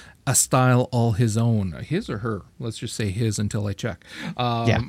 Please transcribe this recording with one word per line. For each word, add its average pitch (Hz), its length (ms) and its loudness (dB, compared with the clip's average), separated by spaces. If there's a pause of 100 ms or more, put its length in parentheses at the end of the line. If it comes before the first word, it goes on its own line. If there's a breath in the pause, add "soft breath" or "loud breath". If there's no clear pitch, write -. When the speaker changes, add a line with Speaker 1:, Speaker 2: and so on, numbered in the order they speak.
(260 loud breath)
Speaker 1:
a 127 80 2
style 127 560 4
all 117 220 2
his 110 240 2
own. 110 360 2 (140)
His 190 240 -4
or 113 80 -4
her? 104 240 -4 (160)
Let's 117 200 -8
just - 180 -10
say 107 140 -2
his 107 280 -2
until 104 300 -2
I 98 60 -4
check. 104 300 -8 (320 loud breath)
Um, 117 300 -2
Speaker 2:
Yeah. 113 220 2